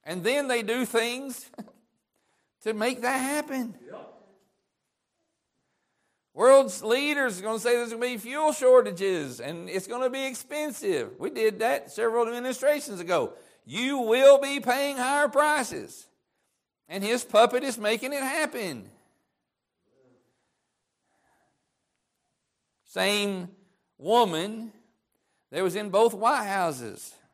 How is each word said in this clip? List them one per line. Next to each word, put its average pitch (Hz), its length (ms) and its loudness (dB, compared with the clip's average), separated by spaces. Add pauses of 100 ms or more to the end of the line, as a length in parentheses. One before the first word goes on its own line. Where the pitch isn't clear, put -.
And 170 200 -8
then 269 240 0
they 240 140 0
do 226 240 -2
things 240 640 -4 (560)
<laughs> - 560 -20
to 220 140 -4
make 226 260 -2
that 262 180 -2
happen. 269 540 -4 (160)
Yep. - 260 -20 (2250)
World's 247 480 6
leaders 262 560 0
are 190 40 -14
gonna 220 160 -4
say 240 180 0
there's 233 140 -4
gonna 226 100 -8
be 247 160 -4
fuel 285 340 -2
shortages 196 880 2
and 160 300 -10
it's 190 180 -6
gonna 254 220 -4
be 269 160 -4
expensive. 220 920 -6
We - 120 -6
did 220 300 0
that 240 320 -2
several 226 360 0
administrations 240 720 -4
ago. 170 340 -2 (320)
You 254 340 -4
will 262 400 8
be 277 200 -4
paying 269 380 -2
higher 277 320 0
prices. 269 760 0 (840)
And 190 140 -6
his 233 200 -2
puppet 240 400 4
is 262 140 -4
making 226 340 -2
it 285 100 -4
happen. 262 680 -4 (4000)
Same 190 680 -2 (480)
woman 214 760 0 (760)
that 180 120 -2
was 175 120 0
in 208 140 -4
both 214 240 4
White 226 320 0
Houses 160 680 -4 (180)